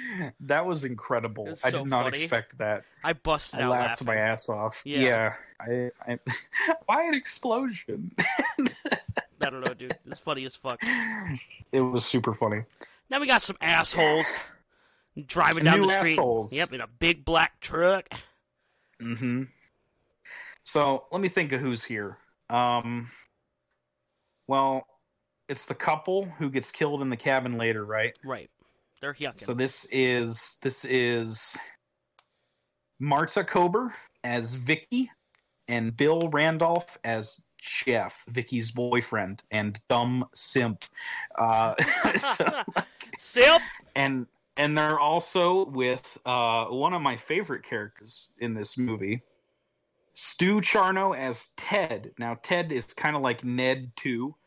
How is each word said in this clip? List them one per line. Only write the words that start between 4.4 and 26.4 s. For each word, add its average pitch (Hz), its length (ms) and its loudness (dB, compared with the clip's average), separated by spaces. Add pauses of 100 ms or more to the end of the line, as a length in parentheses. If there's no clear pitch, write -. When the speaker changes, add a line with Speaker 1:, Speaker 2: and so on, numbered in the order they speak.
Speaker 1:
off. 107 380 -4
Speaker 2:
Yeah. 143 140 -2
Speaker 1:
Yeah. 113 340 2 (260)
I, 123 540 -6
I, 120 60 -8 (320)
<laughs> - 340 -2
why 285 220 2
an 311 80 0
explosion? 233 1000 -4
<laughs> - 40 -6 (1200)
Speaker 2:
I 143 80 -2
don't 131 120 -10
know, 127 120 -4
dude. 127 320 -8
It's 143 140 -16
funny 135 260 -6
as 131 100 -12
fuck. 123 260 -6 (880)
Speaker 1:
It 131 100 4
was 123 240 0
super 117 280 0
funny. 107 300 -2 (460)
Speaker 2:
Now 269 100 0
we 285 80 -2
got 247 140 6
some - 180 -4
assholes 160 680 4 (1000)
driving 160 380 4
down 185 160 8
Speaker 1:
New 190 60 6
Speaker 2:
the 196 120 4
street. 165 140 4
Speaker 1:
assholes. 120 400 2
Speaker 2:
Yep, 160 200 -2
in 120 80 -8
a 113 60 -10
big 156 380 0
black 160 340 2
truck. 180 480 2 (960)
Speaker 1:
Mm-hmm. 120 420 -4 (1200)
So, 139 460 2
let 180 80 -2
me 196 80 0
think 170 240 0
of 127 80 -2
who's 127 240 -4
here. 104 340 -8 (320)
Um, 120 600 0 (1400)
well, 135 400 2 (640)
it's 135 160 -8
the - 100 -6
couple 185 480 0 (140)
who 143 120 -2